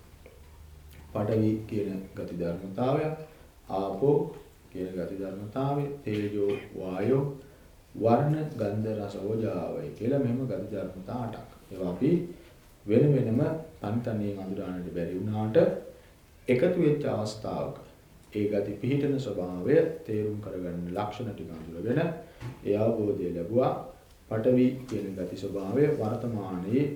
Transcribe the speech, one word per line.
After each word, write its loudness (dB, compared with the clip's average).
පඨවි 2
කියන -4
ගති -8
ධර්මතාවය, -2
ආපෝ 2
කියන -6
ගති -6
ධර්මතාවය, -4
තේජෝ, 0
වායෝ, 2
වර්ණ, 6
ගන්ධ, -2
රස, -6
ඕජාවයි -2
කියලා 0
මෙහෙම 2
ගති -4
ධර්මතා -6
අටක්. -8
ඒවා -4
අපි 2
වෙන 6
වෙනම 4
තනි -2
තනියෙන් -2
අඳුරාන්නට -6
බැරි -4
වුණාට 0
එකතු 4
වෙච්ච 4
අවස්ථාවක -4
ඒ 0
ගති 0
පිහිටන 2
ස්වභාවය 0
තේරුම් -2
කරගන්න -6
ලක්ෂණ -4
ටික -10
අඳුරගෙන -2
ඒ 2
අවබෝධය 2
ලැබුවා. 2
පඨවි 4
කියන -4
ගති -6
ස්වභාවය 0
වර්තමානයේ 0